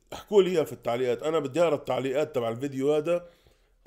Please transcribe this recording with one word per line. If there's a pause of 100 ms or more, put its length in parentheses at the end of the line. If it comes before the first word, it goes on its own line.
(120)
احكوا
لي
إياه
في
التعليقات.
أنا
بدي
أقرأ
التعليقات
تبع
الفيديو
هذا، (580)